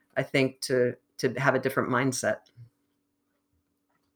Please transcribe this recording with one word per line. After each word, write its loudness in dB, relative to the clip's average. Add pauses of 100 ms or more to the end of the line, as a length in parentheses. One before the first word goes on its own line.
(160)
I 0
think, 0
to, 0 (220)
to 0
have 4
a 2
different -2
mindset. 0 (1800)